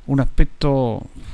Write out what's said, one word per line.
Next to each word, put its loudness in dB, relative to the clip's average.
un 0
aspecto 2